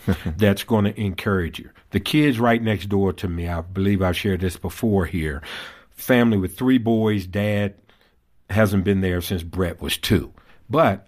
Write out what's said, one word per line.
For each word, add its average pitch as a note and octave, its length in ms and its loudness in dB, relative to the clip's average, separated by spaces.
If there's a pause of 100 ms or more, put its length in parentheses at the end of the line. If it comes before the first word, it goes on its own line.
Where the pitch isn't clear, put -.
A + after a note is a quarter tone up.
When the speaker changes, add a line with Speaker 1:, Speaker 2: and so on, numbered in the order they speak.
(140)
Speaker 1:
<laughs> D#2+ 220 -6
Speaker 2:
that's G2+ 280 2
gonna G#2 320 2
encourage F#2+ 640 -2
you. - 100 -18 (200)
The G2+ 100 0
kids C#3+ 400 2
right A#2 220 4
next G2+ 260 -2
door G2 260 2
to - 140 -6
me, E2+ 200 -4
I E2+ 120 -4
believe F#2+ 420 0
I've F2+ 140 0
shared F#2+ 240 -2
this F2+ 160 -2
before G2 500 0
here, D#2 340 -4 (520)
family A#2+ 440 2
with F#2 220 -2
three C3 200 4
boys, A2 480 0
dad G2+ 480 -2 (760)
hasn't G2 340 2
been G2 160 2
there F2+ 200 0
since F2 220 -4
Brett E2+ 380 -4
was C#2 160 -4
two. - 360 0 (360)
But A#2 400 2